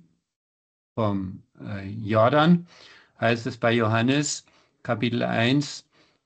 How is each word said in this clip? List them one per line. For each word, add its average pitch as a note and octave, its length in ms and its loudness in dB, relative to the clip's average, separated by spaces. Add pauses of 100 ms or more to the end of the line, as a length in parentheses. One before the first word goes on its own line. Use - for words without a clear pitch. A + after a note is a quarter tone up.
(960)
vom, G2 480 -4 (180)
äh, G2 280 -12
Jordan, B2 800 4 (540)
heißt A#2 260 0
es A#2 120 -8
bei A#2 140 2
Johannes A#2+ 760 0 (360)
Kapitel A#2+ 400 -4
eins, A#2+ 640 -2 (380)